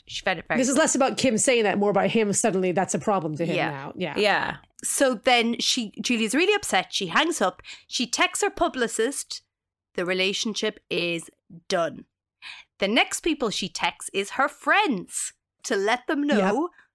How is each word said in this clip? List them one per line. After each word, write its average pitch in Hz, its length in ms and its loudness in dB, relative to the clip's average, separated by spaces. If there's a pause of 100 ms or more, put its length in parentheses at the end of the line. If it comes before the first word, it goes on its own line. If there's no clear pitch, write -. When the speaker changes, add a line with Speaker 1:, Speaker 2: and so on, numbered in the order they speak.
Speaker 1:
she - 160 -10
found 180 180 -2
it - 60 -14
very 175 140 0
Speaker 2:
This 247 80 2
is 269 80 2
less 311 200 4
about 262 200 2
Kim 240 220 2
saying 240 260 4
that, 202 140 2
more 208 140 2
about 190 180 2
him 208 240 2
suddenly 185 400 2
that's 180 200 0
a 196 60 -2
problem 160 380 -2
to 165 80 -2
him 160 100 -2
Speaker 1:
Yeah. 139 160 0
Speaker 2:
now. 139 240 -10
Yeah. 160 240 -4
Speaker 3:
Yeah. 190 380 2 (260)
Speaker 1:
So 262 300 2
then 233 460 2
she, - 420 -2
Julia's 220 340 0
really 370 180 4
upset. 214 400 0
She 190 140 -4
hangs 294 320 0
up. 185 220 0 (260)
She - 180 -2
texts - 380 -2
her 403 60 2
publicist. 262 920 -2 (520)
The 185 80 -2
relationship 196 840 -2
is 170 400 -4 (400)
done. 160 340 -2 (760)
The 196 100 0
next 311 320 0
people 277 280 -2
she 185 200 -6
texts - 440 -4
is 196 180 -4
her 277 180 0
friends 311 840 0 (320)
to 214 140 -2
let 214 300 0
them 294 160 0
know, 214 400 2
Speaker 2:
Yep. 349 80 -4 (240)